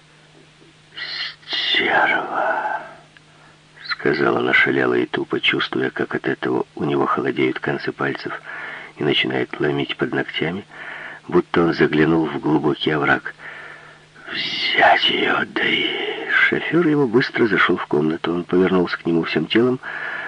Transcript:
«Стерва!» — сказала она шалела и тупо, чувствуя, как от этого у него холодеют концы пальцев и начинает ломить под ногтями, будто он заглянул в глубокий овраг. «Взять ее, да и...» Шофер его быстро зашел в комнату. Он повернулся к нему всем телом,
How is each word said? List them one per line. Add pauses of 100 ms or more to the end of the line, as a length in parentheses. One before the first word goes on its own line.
(1500)
«Стерва!» — (1080)
сказала
она
шалела
и
тупо,
чувствуя,
как
от
этого (100)
у
него
холодеют
концы
пальцев (580)
и
начинает
ломить
под
ногтями, (640)
будто
он
заглянул
в
глубокий
овраг. (960)
«Взять
ее,
да
и...»
Шофер
его
быстро
зашел
в
комнату.
Он
повернулся
к
нему
всем
телом, (480)